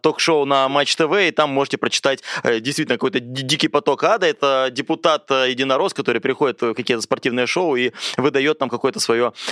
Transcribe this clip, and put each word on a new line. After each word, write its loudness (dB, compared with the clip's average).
ток-шоу 2
на 2
Матч 0
Т 2
В, 2
и 0
там 0
можете -2
прочитать, 0
э, 2
действительно -2
какой-то -2
ди-, -6
дикий 0
поток 0
ада. 2
Это 0
депутат, -2
э, 2
Единорос, 0
который -2
приходит 0
в 0
какие-то -2
спортивные -2
шоу 0
и 0
выдаёт 0
там -2
какое-то -2
своё, 0